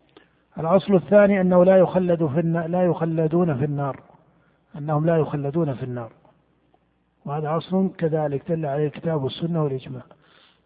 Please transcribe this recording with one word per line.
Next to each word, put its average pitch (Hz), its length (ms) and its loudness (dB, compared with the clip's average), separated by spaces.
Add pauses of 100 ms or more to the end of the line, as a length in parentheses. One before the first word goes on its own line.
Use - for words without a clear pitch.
(600)
الأصل 180 360 2
الثاني 202 460 4
أنه 180 220 6
لا 190 140 6
يخلد 175 480 2
في 143 140 -2
الن-، 165 260 -2
لا 175 180 -2
يخلدون 165 760 0
في 135 80 -2
النار، 143 340 -6 (800)
أنهم 151 280 -2
لا 165 120 2
يخلدون 147 560 -2
في 117 100 -10
النار، 120 280 -10 (1120)
وهذا 151 320 -4
أصل 185 400 -2
كذلك 151 540 -4
دل 160 140 -4
عليه 147 220 -2
الكتاب 160 360 -6
والسنة 165 400 -4
والإجماع. 131 400 -8 (640)